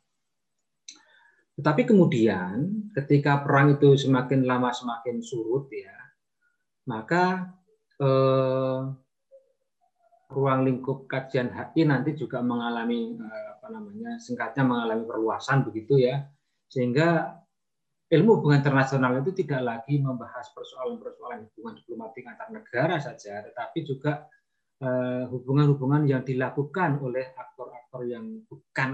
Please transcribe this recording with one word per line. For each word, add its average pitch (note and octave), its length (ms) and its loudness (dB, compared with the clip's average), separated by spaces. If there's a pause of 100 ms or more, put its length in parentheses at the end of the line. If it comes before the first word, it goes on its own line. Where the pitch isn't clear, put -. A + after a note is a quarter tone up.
(1600)
Tetapi E3 320 2
kemudian C3 1040 4
ketika C#3+ 480 2
perang C#3+ 400 4
itu C#3 160 8
semakin C3 480 2
lama B2 320 0
semakin A#2+ 480 -6
surut A#2+ 480 -4
ya, - 240 -14 (960)
maka, F3+ 640 -2 (440)
eh, C3 800 2 (1500)
ruang C3+ 400 0
lingkup C3 400 -4
kajian B2 480 -4
H - 240 -10
I D#3+ 80 6
nanti C#3+ 320 0
juga B2 240 -6
mengalami, A#2 720 -4
eh, G#2+ 400 -12
apa - 160 -20
namanya, A3 480 -12
singkatnya - 480 -4
mengalami A#2 400 -2
perluasan A#2 560 0
begitu A2 400 2
ya, C3+ 240 0 (400)
sehingga D3 720 0 (680)
ilmu F3 320 6
hubungan D3 240 6
internasional C3 560 2
itu F#3 160 -2
tidak C#3+ 320 -2
lagi B2+ 320 -2
membahas B2 560 -6
persoalan-persoalan A#2 960 -12
hubungan A2 240 -16
diplomatik - 480 -16
antar A#3 320 -18
negara E3 480 -2
saja, G#2+ 400 -12
tetapi - 400 -10
juga, C#3+ 480 -6 (480)
eh, B2+ 480 -4
hubungan-hubungan C#3 800 2
yang C3 160 0
dilakukan C#3 800 -2
oleh B2+ 320 -6
aktor-aktor B2 720 -14
yang A2+ 400 -12
bukan - 460 -6